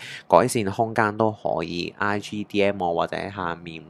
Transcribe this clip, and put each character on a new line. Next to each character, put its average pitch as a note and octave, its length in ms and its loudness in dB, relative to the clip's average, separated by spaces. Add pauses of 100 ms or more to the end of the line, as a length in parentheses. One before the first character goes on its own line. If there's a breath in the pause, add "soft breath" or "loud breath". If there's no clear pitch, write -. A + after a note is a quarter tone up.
(280 loud breath)
改 F#2 180 8
善 A#2 200 0
空 A2 280 -2
間 G#2+ 220 2
都 A2 140 4
可 - 340 -2
以 E2+ 320 -6
I G#2 220 0
G G#2 260 -6
D G2+ 180 0
M G2 200 2
我， E2+ 120 0
或 E2+ 120 2
者 E2 100 -6
下 F2+ 380 -4
面 E2 360 -12